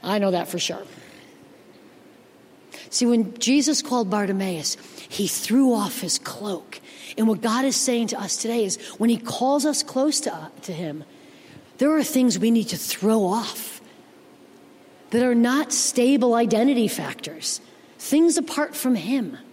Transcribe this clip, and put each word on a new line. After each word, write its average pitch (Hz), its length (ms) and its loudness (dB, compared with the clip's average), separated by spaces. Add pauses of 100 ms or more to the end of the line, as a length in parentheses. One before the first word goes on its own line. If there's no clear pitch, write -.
I 202 160 0
know 196 120 2
that 175 180 -2
for 175 100 -6
sure. - 240 -6 (2000)
See, - 160 0
when 226 320 2
Jesus 277 440 2
called 233 280 -2
Bartimaeus, 190 640 -2 (320)
he 202 200 -4
threw 254 460 2
off 202 280 -2
his - 180 -4
cloak. - 640 -10 (360)
And 220 120 4
what 196 100 0
God 233 240 0
is 262 140 0
saying 233 300 0
to 202 120 -6
us 196 160 -4
today 226 300 -2
is 185 100 -4 (220)
when 233 120 2
he 233 80 4
calls 269 480 0
us 302 160 0
close 285 400 0
to, - 120 -4
uh, 156 160 -12 (140)
to 190 100 -10
him, 156 320 -8 (720)
there 302 180 4
are 294 80 2
things 247 340 2
we 220 140 2
need 226 140 4
to 170 120 -6
throw 214 460 0
off - 560 -4 (1300)
that 240 120 2
are 247 100 2
not 247 380 2
stable 247 640 4
identity 233 540 4
factors, - 720 -8 (360)
things 320 400 4
apart 294 380 -4
from 254 200 0
him. 196 420 -4 (160)